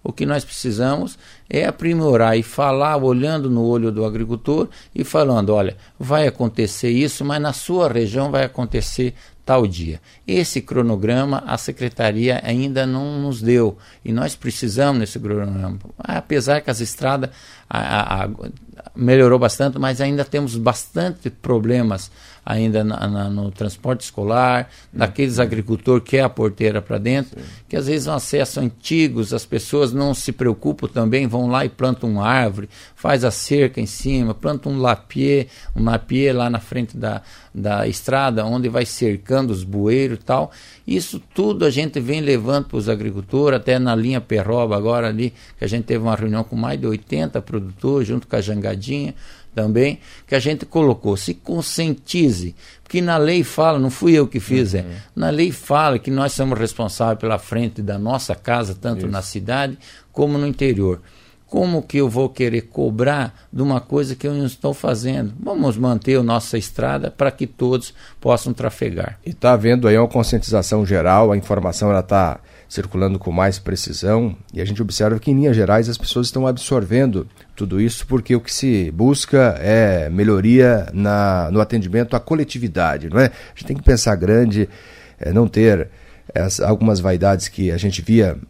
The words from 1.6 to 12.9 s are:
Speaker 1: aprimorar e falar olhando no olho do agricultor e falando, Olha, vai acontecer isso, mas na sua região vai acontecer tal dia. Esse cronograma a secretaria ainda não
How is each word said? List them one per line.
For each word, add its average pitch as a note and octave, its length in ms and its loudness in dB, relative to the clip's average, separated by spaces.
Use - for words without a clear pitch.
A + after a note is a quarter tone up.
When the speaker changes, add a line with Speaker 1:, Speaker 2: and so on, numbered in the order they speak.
Speaker 1:
aprimorar D3 680 2
e A2+ 80 2
falar C#3 540 0
olhando C3+ 540 0
no A#2+ 120 2
olho A#2 300 2
do G#2+ 140 -2
agricultor A2+ 600 -2
e B2+ 100 -2
falando, B2 460 2
Olha, G2+ 260 2
vai D3 280 0
acontecer A#2 640 -2
isso, C#3 340 0
mas C#3+ 160 -2
na D3 140 -2
sua F3+ 340 0
região A#2+ 440 0
vai C3+ 140 0
acontecer B2 680 -4
tal C3 220 4
dia. E2 340 -6
Esse F3+ 340 0
cronograma B2 880 0
a B2+ 120 -4
secretaria B2 840 -2
ainda C3 420 -2
não C#3 340 -4